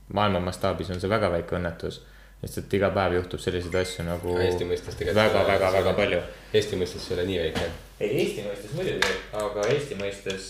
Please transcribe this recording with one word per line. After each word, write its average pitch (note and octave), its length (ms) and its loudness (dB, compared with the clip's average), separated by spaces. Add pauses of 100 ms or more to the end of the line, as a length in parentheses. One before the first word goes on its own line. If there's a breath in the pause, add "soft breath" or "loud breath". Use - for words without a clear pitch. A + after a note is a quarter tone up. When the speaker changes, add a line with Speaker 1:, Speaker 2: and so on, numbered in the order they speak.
Speaker 1:
maailma G2+ 300 4
mastaabis F2+ 540 -2
on F2+ 80 -4
see F#2+ 80 0
väga G#2 220 2
väike E2+ 260 -2
õnnetus. E2+ 440 -6 (400 soft breath)
Sest - 180 -10
et - 160 -4
iga F#2+ 160 4
päev F#2 240 2
juhtub F2 240 -2
selliseid F2 400 -2
asju F2+ 240 -2
nagu F2 320 -2
Speaker 2:
Aga F2+ 80 2
Eesti F2+ 240 2
mõistes - 320 -4
tegelikult F2+ 160 0
Speaker 1:
väga, G#2 240 6
Speaker 2:
see F2+ 80 4
Speaker 1:
väga, F#2+ 220 4
Speaker 2:
see F#2+ 80 4
Speaker 1:
väga F#2 180 4
palju. F#2+ 220 2 (360 loud breath)
Speaker 2:
Eesti G2+ 280 2
mõistes - 240 -4
see F#2+ 80 -4
ei F2 40 -2
ole F2+ 120 0
nii F#2 100 0
väike. E2 280 -2 (360)
Speaker 1:
Ei, G#2 60 2 (100)
Eesti - 240 -2
mõistes G#2 320 -8
muidugi, E3 380 -2 (200)
aga G#2 360 -2
Eesti G#2+ 260 -2
mõistes, G2 540 -6